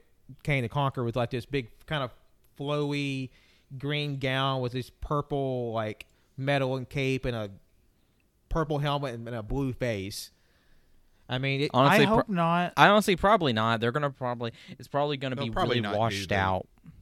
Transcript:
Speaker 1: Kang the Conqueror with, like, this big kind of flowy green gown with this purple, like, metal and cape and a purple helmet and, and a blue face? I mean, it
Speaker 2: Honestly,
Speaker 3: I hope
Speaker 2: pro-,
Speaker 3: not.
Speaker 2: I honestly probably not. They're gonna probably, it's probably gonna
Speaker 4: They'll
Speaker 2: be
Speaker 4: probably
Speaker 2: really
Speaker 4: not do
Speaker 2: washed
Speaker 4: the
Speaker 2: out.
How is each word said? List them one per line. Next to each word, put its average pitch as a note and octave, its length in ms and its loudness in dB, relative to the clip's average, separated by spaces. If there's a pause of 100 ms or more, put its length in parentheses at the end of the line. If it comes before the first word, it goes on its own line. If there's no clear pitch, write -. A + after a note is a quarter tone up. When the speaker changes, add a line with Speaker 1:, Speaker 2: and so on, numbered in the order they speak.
(440)
Speaker 1:
Kang C#3 180 0
the A2+ 80 -4
Conqueror C#3 340 -2
with, A#2 140 -4
like, A#2+ 120 0
this A#2+ 160 -6
big C3+ 240 -4 (160)
kind D3+ 180 -4
of B2 80 -6 (460)
flowy C#3+ 720 -2 (480)
green D3 400 -4
gown C3+ 440 0
with A#2+ 100 -2
this B2 180 -6
purple, C3 840 -4
like, A2 320 -6 (320)
metal C3+ 400 0
and B2 120 -8
cape C3 360 -2
and A#2+ 100 -4
a G#2+ 160 -6 (960)
purple D#3 320 -2
helmet C#3+ 340 -2
and, A#2 140 -10
and B2 80 -8
a A2+ 80 -6
blue B2+ 300 -2
face? G#2+ 580 -4 (1000)
I B2 80 -4
mean, C3+ 240 -2
it D#3 120 -2
Speaker 2:
Honestly, D#3+ 320 6
Speaker 3:
I - 40 6
hope A#3 160 2
Speaker 2:
pro-, G#3+ 100 -6
Speaker 3:
not. E3+ 400 0
Speaker 2:
I D3 120 10
honestly G#3 280 6
probably F3+ 380 4
not. A2+ 260 2
They're A#2 120 2
gonna C#3+ 180 0
probably, B2 420 -6 (280)
it's A#2+ 80 -16
probably C#3+ 300 0
gonna C3 180 -4
Speaker 4:
They'll C#3 100 -2
Speaker 2:
be A2+ 60 -4
Speaker 4:
probably C3 260 2
Speaker 2:
really A#2+ 40 2
Speaker 4:
not G#2 120 -2
do G#2 60 2
Speaker 2:
washed G2+ 300 0
Speaker 4:
the G2+ 60 2
Speaker 2:
out. F#2+ 320 2 (340)